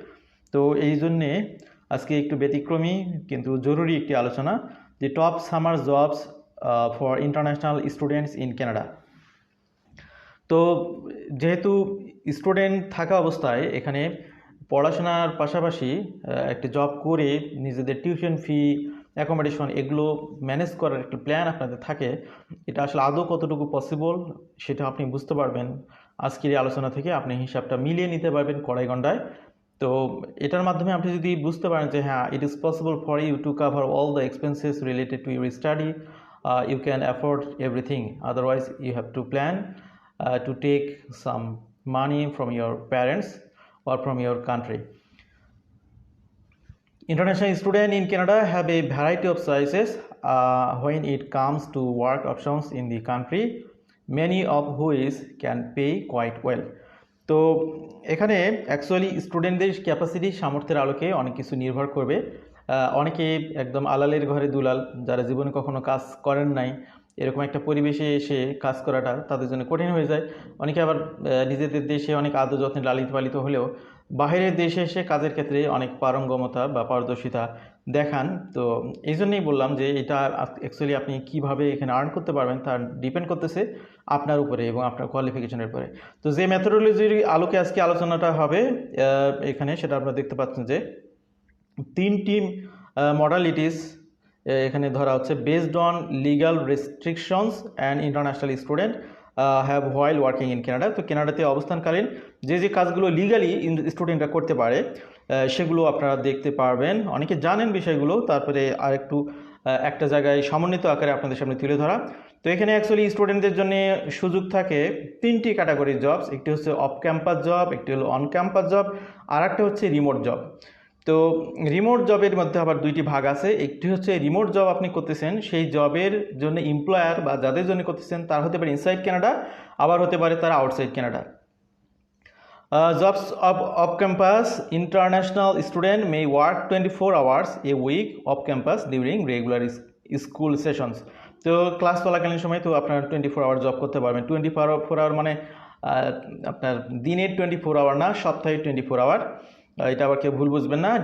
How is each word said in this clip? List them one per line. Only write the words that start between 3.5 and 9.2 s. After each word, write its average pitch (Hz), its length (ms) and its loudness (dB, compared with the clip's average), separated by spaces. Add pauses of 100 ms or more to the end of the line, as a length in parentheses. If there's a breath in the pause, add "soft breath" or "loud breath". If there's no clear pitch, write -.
জরুরি 151 400 2
একটি 143 180 -2
আলোচনা, 131 540 -2 (320 loud breath)
যে 139 80 0
top 165 240 2 (180)
summer 165 240 2
jobs, 143 420 2 (440)
আহ, 117 380 0
for 131 180 0
international 147 580 0 (140)
students 147 420 -2 (120)
in 120 140 -6
Canada। 117 260 -4 (1700 loud breath)